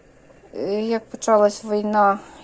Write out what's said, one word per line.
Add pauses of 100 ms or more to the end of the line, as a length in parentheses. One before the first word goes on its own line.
(540)
Е,
як
почалась
війна, (260)